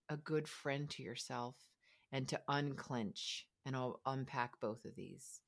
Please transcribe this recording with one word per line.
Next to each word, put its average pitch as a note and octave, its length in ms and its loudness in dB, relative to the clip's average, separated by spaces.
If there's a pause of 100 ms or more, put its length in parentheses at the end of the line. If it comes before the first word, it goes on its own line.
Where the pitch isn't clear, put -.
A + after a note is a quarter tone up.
a D3+ 80 0
good D3+ 320 2
friend C#3+ 420 0
to C3+ 120 -6
yourself B2 680 -4 (400)
and C3+ 180 2
to - 200 0
unclench, C3+ 1000 0 (160)
and C3+ 120 0
I'll B2+ 280 0
unpack C3 560 2
both A2+ 240 0
of G#2+ 120 -10
these. F#2+ 520 -10